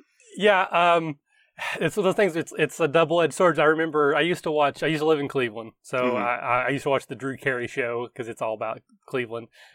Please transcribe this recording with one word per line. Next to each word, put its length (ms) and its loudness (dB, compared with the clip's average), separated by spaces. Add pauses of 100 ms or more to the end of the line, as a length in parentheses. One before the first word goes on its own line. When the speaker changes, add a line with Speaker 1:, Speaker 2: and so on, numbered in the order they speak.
(380)
Speaker 1:
Yeah, 240 4 (100)
um, 460 2 (640)
it's 160 -2
one 80 2
of 100 2
those 0 -
things, 220 0
it's, 200 -6
it's 220 -2
a 80 2
double-edged 460 2
sword. 260 2
I 60 4
remember, 500 2
I 60 2
used 220 -2
to 80 -2
watch, 320 0
I 40 2
used 140 0
to 60 0
live 120 4
in 80 -4
Cleveland, 440 -4 (100)
so 160 -6
Speaker 2:
Mm-hmm. 200 0
Speaker 1:
I, 180 -2
I, 320 0
I 20 -2
used 140 -2
to 80 0
watch 160 0
the 80 -10
Drew 200 -8
Carey 320 -4
Show, 480 -4
'cause 140 -8
it's 120 -10
all 120 -4
about 280 -8 (240)
Cleveland, 420 -6 (260)